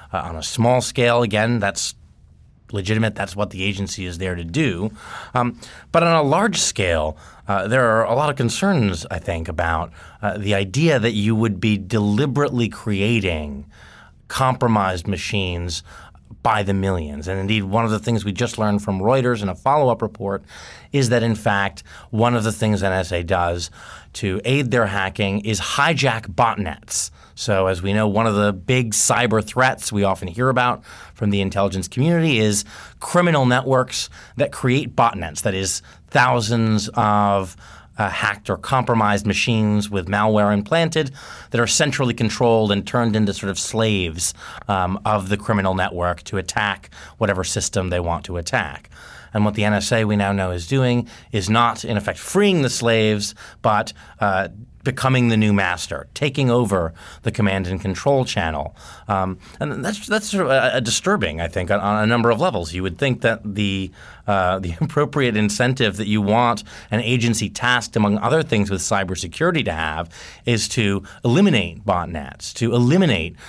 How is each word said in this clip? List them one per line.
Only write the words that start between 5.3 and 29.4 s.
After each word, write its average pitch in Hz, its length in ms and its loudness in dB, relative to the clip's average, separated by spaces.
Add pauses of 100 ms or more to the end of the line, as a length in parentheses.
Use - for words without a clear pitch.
Um, 120 260 -2 (320)
but 165 120 4
on 170 120 4
a 156 80 4
large 180 380 2
scale, 80 560 0 (320)
uh, 98 180 0
there 123 300 2
are 113 80 4
a 107 100 0
lot 147 140 0
of 139 80 -2
concerns, 117 720 0
I 87 80 -6
think, 82 300 -6
about, 82 420 -2 (300)
uh, 101 160 -4
the 101 180 -2
idea 123 440 2
that 113 140 0
you 107 220 2
would 110 260 0
be 107 180 2
deliberately 113 880 2
creating 95 960 -2 (640)
compromised 110 800 0
machines 90 720 -4 (600)
by 107 200 2
the 98 120 0
millions. 82 520 -2
And 95 140 -4
indeed, 101 240 0
one 107 220 0
of 107 40 0
the 107 80 0
things 107 240 -2
we 101 100 -4
just 113 260 -4
learned 104 240 0
from 95 180 -2
Reuters 120 420 2
in 98 60 -2
a 90 60 -4
follow-up 135 480 2
report 101 420 -6 (480)
is 135 160 2
that, 117 140 2
in 117 120 2
fact, 101 480 -2 (280)
one 117 240 2
of 113 100 0
the 113 80 0
things 107 300 0
N 95 100 2
S 92 200 -2
A 87 100 -2
does 87 480 -2 (440)
to 98 300 -4
aid 131 260 0
their 117 160 2
hacking 98 540 -2
is 104 180 -2
hijack 135 760 0
botnets. 104 760 -2 (240)
So 95 340 0
as 90 140 -2
we 98 100 -2
know, 107 160 2
one 107 180 2
of 107 80 2
the 104 180 2
big 113 400 0
cyber 113 520 2